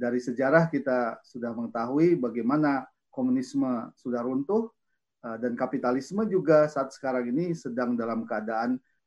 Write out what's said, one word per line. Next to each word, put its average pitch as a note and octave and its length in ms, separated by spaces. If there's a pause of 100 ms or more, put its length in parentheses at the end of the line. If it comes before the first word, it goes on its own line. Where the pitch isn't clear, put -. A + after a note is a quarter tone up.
dari A#2+ 160
sejarah C3+ 480
kita B2+ 560
sudah A#2 320
mengetahui A#2+ 640
bagaimana C3 720 (240)
komunisme B2+ 800
sudah A#2+ 320
runtuh, E3 480 (480)
eh, A2+ 160
dan A#2 160
kapitalisme C3 720
juga D#3+ 400
saat C#3 240
sekarang B2+ 400
ini E3+ 240
sedang B2 400
dalam A#2 320
keadaan A2+ 560 (260)